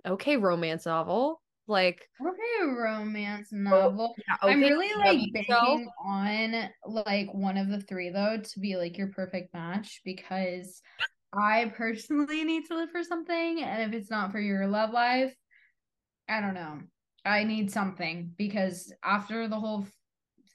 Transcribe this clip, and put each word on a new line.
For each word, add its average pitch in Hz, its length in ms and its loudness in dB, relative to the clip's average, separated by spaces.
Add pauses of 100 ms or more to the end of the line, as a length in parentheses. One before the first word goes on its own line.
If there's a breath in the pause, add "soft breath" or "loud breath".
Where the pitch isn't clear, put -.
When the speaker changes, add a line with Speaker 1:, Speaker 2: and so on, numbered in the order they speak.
Speaker 1:
okay, 196 320 2
romance 170 480 2
novel." 175 560 0 (240)
Like, 185 420 2 (120)
Speaker 2:
Okay, 392 460 -2
romance 214 840 -4
Speaker 1:
oh, 214 60 -6
Speaker 2:
novel. 202 580 4
Speaker 1:
yeah, 196 200 -2 (100)
Speaker 2:
I'm 262 100 8
Speaker 1:
okay, 277 140 8
Speaker 2:
really, 339 260 2
like, 392 220 6
Speaker 1:
W 208 180 0
H 202 140 -4
O. 240 260 6
Speaker 2:
banking 240 140 -6 (120)
on, 208 680 -2 (160)
like, 202 480 -2
one 196 240 0
of 196 100 0
the 202 140 -2
three, 180 260 -6
though, 202 300 0
to 208 220 -10
be, 190 160 -2
like, 175 200 -4
your 196 120 -4
perfect 185 440 -6
match 175 500 -6
because 185 800 -6 (560 loud breath)
I 214 400 2
personally 285 680 -2
need 320 240 -2
to 339 80 -4
live 330 140 -4
for 349 120 -4
something, 330 600 -4
and 220 200 -4
if 220 180 -4
it's 208 100 -10
not 208 220 -2
for 214 80 -4
your 196 260 0
love 214 260 2
life, 247 420 2 (920 soft breath)
I 214 120 0
don't 196 140 -2
know. 156 260 -8 (440)
I 208 200 2
need 220 280 0
something 175 640 -4
because 196 560 -2 (100)
after 214 460 -2
the 214 100 -4
whole 214 280 -4 (680)